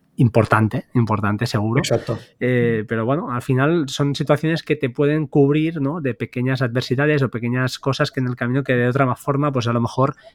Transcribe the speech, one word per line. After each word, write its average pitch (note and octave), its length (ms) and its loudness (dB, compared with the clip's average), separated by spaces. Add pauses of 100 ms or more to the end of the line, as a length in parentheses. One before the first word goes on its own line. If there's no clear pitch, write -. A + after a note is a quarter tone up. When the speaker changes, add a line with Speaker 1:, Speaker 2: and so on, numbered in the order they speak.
(200)
Speaker 1:
importante, A2 760 2
importante, G#2+ 520 0
seguro. A2 320 -2
Speaker 2:
Exacto. A#2 400 -2 (220)
Speaker 1:
Eh, A#2+ 480 0
pero A2+ 180 -2
bueno, D3+ 240 -2
al B2 100 -4
final C#3 480 0
son C#3+ 280 -2
situaciones D#3 480 0
que D#3 100 0
te C3+ 160 -4
pueden D3 380 0
cubrir, D#3 520 2
¿no?, C#3+ 200 -2
de C3+ 140 -2
pequeñas B2+ 460 -4
adversidades C3+ 600 0
o B2 80 0
pequeñas B2 480 -2
cosas C#3+ 320 -2
que - 80 -8
en B2+ 80 0
el B2 80 -2
camino B2 300 -2
que C3 80 0
de B2 160 2
otra B2+ 260 2
forma, C#3+ 380 -2
pues A#2+ 160 0
a A#2+ 40 0
lo A#2 80 2
mejor C3 360 0 (180)